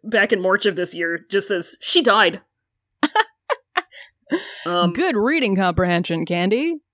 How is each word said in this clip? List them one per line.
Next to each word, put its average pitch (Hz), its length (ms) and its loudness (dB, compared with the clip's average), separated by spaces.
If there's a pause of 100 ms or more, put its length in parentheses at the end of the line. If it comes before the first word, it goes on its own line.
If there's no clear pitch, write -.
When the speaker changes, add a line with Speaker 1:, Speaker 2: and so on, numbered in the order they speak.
Speaker 1:
back 214 280 2
in 196 100 2
March 190 240 2
of 180 100 2
this 175 180 -4
year, 170 260 -4 (100)
just 196 180 0
says, - 320 -4
"She - 220 0
died." 208 380 2 (640)
Speaker 2:
<laughs> 294 80 0 (1500)
Speaker 1:
Um, 175 300 2
Speaker 2:
Good 311 200 0
reading 226 420 0
comprehension, 175 680 0
Candy. 208 520 0 (180)